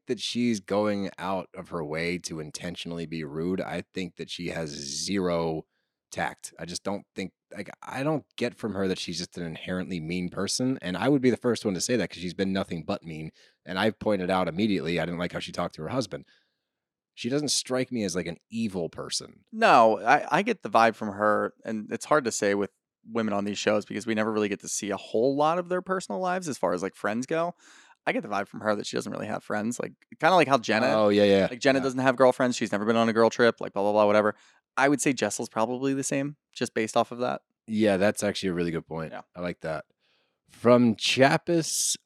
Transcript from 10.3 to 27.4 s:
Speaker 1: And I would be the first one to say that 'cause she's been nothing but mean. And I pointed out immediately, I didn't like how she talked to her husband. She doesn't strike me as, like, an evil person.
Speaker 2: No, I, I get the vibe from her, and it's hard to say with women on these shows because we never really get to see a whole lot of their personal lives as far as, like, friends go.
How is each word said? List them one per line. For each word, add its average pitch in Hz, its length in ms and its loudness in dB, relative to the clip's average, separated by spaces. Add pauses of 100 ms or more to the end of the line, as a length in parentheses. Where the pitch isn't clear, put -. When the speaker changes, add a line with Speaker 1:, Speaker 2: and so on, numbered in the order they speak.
Speaker 1:
And 90 140 -4
I 107 120 -2
would 143 140 4
be 127 80 6
the 110 60 2
first 117 280 -2
one 101 100 0
to 82 60 -4
say 127 160 0
that 104 140 -2
'cause - 100 -14
she's 87 140 -6
been 95 180 -2
nothing 92 320 -4
but 98 200 -6
mean. 78 260 -12 (340)
And 90 140 -6
I 107 120 2
pointed 95 380 -2
out 92 200 0
immediately, 85 500 0
I 78 60 -2
didn't 85 160 -6
like 87 120 -6
how 82 60 -10
she - 140 -10
talked 87 240 -6
to 78 60 -12
her 78 80 -8
husband. 104 340 -6 (880)
She - 140 -10
doesn't 143 220 -2
strike 127 420 -2
me 117 100 -2
as, 92 140 -4
like, 85 100 -2
an 82 120 -8 (120)
evil 95 380 -4
person. - 640 -10
Speaker 2:
No, 151 480 6
I, 127 260 4 (120)
I 202 40 2
get 220 220 -4
the 110 60 -10
vibe 113 260 6
from 107 160 -6
her, 104 420 2 (100)
and 110 280 -6
it's - 140 -8
hard 151 180 -2
to 113 80 -2
say 101 240 2
with 101 140 -2 (420)
women 110 200 -2
on 101 120 -2
these 101 140 -6
shows 107 260 -2
because 107 220 -8
we 110 80 -2
never 107 180 0
really 104 160 0
get 98 120 -4
to 90 80 -14
see - 220 -6
a 98 60 -2
whole 127 400 0
lot 156 220 2
of 175 100 -8
their 180 140 -2
personal 190 380 -6
lives 180 280 -4
as 120 100 -6
far 90 140 0
as, 90 100 -4
like, 95 140 -6
friends 113 300 -4
go. 165 280 -4 (520)